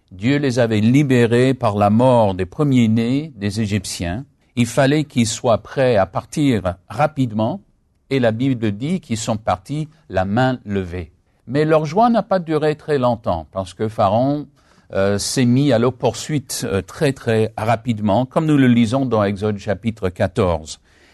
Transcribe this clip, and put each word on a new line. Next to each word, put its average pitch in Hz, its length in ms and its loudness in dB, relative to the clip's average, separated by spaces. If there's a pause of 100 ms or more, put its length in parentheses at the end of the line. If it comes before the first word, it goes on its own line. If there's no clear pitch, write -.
Dieu 113 280 -2
les 131 200 -2
avait 113 220 2
libérés 123 760 4
par 110 220 -2
la 104 140 4
mort 117 440 4
des 92 120 -4
premiers-nés 127 920 0
des 101 240 -4
Égyptiens. 101 640 -4 (320)
Il 120 100 2
fallait 139 380 2
qu'ils 120 240 0
soient 113 300 0
prêts 127 400 0
à 95 80 4
partir 113 680 -2 (120)
rapidement, 127 720 -2 (500)
et 135 120 0
la 113 100 4
Bible 113 400 -2
dit 147 300 -6
qu'ils 113 160 -6
sont 113 180 -4
partis 135 540 -6 (180)
la 92 160 -2
main 123 400 0
levée. 90 480 -6 (340)
Mais 147 200 0
leur 156 180 2
joie 196 260 2
n'a 233 140 0
pas 190 160 -2
duré 151 380 -2
très 147 220 -4
longtemps, 107 520 -2
parce 95 220 -8
que 110 160 -4
Pharaon, 120 580 0 (460)
euh, 98 240 0
s'est - 260 -2
mis 127 300 4
à 110 40 4
leur 123 160 2
poursuite, - 720 -4
euh, 98 160 -2
très, 139 300 -2
très 110 460 -2
rapidement, 110 680 -2
comme 156 200 -4
nous 151 100 2
le 135 120 4
lisons 120 380 2
dans 110 200 2
Exode 101 320 -2
chapitre 104 500 -6
quatorze. 90 720 -2 (340)